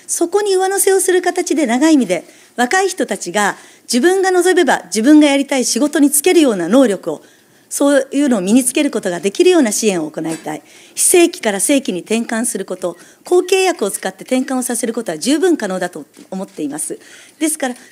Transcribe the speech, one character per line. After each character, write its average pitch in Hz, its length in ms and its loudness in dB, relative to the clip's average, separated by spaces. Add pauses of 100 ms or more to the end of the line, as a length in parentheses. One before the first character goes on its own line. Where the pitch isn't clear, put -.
そ - 220 -2
こ 403 140 0
に 403 140 0
上 381 120 0
乗 392 100 -2
せ 381 140 2
を 381 80 2
す 370 100 0
る 359 120 2
形 349 320 -2
で 302 100 0
長 254 240 2
い 320 60 6
意 - 20 6
味 240 100 2
で、 170 180 -4 (320)
若 247 260 0
い 381 80 -2
人 - 160 -4
た 208 100 -6
ち - 160 -10
が 202 240 0 (280)
自 - 140 -2
分 359 220 2
が 370 100 0
望 359 240 2
め 339 120 2
ば 202 220 0
自 220 120 -4
分 294 200 6
が 294 80 6
や 277 100 2
り 277 80 -2
た 277 100 -2
い 247 80 0
仕 - 140 -2
事 294 220 0
に 285 100 4
就 - 120 -2
け 370 120 2
る 330 80 6
よ 262 80 4
う 208 60 0
な 170 120 -4
能 254 180 6
力 180 260 -4
を、 139 100 -12 (480)
そ 285 260 2
う 269 160 0
い 277 80 0
う 294 80 2
の 247 80 2
を 190 60 -2
身 190 100 0
に 247 120 4
つ - 100 -4
け 302 80 0
る 294 80 -2
こ 214 100 -4
と 190 100 -6
が 175 80 -6
で 196 120 -4
き 349 140 0
る 359 40 4
よ 349 120 6
う - 20 6
な 208 100 0
支 220 160 -2
援 175 160 -2
を 151 60 -8
行 175 100 -10
い 160 160 -6
た 151 200 -10
い。 151 60 -16 (320)
非 - 80 -4
正 339 260 4
規 - 120 -10
か 214 120 -2
ら 196 60 -4
正 277 220 0
規 208 140 -4
に 170 60 -6
転 214 180 -4
換 226 260 -4
す - 140 -6
る 190 80 -10
こ 185 100 -8
と、 175 220 -8 (260)
公 359 140 2
契 370 240 -2
約 349 240 -2
を - 40 -4
使 - 160 -8
っ 190 80 -8
て - 100 -20
転 254 220 -2
換 262 100 -6
を 254 60 -4
さ 247 140 -6
せ 247 100 -4
る 226 60 -4
こ 233 100 -6
と 190 80 -8
は 160 60 -8
十 240 220 -2
分 339 180 2
可 208 120 -4
能 185 100 -6
だ 180 100 -4
と 156 160 -16 (260)
思 190 140 -10
っ - 20 -12
て 160 160 -12
い 147 60 -4
ま 143 100 -8
す。 - 200 -10 (400)
で 311 100 -2
す - 80 -6
か 262 120 -6
ら、 247 60 -8 (180)